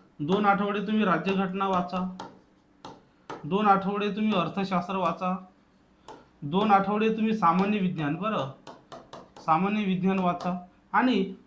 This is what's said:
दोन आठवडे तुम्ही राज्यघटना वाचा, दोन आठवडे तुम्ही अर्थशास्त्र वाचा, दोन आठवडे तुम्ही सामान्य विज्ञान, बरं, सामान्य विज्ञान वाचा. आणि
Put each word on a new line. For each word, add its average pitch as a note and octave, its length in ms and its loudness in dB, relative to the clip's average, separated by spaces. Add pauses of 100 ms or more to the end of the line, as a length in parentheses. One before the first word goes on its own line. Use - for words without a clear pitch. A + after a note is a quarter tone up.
(200)
दोन F#3+ 260 2
आठवडे G3+ 340 2
तुम्ही G#3+ 240 0
राज्यघटना F#3+ 640 0
वाचा, F#3 480 -2 (1300)
दोन G#3 220 0
आठवडे G3+ 440 2
तुम्ही G#3+ 240 0
अर्थशास्त्र F#3 600 -2
वाचा, F3+ 400 -2 (1080)
दोन F#3 280 2
आठवडे G#3 380 4
तुम्ही A3 260 0
सामान्य G3 440 2
विज्ञान, D#3 360 -2
बरं, F3 360 -4 (880)
सामान्य G3 440 0
विज्ञान F#3+ 340 0
वाचा. F3+ 480 -2 (260)
आणि G#3 420 2 (120)